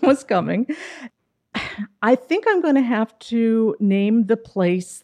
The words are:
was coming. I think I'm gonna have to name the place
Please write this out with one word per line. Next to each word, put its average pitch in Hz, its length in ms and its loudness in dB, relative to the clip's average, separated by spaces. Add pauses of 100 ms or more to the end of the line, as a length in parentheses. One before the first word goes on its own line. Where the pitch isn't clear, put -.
was 277 200 4
coming. 180 440 -2 (1400)
I 226 120 4
think 370 320 -4
I'm 392 140 2
gonna 285 220 2
have 226 360 -2
to 226 600 0
name 202 480 2
the 226 100 0
place 185 680 -4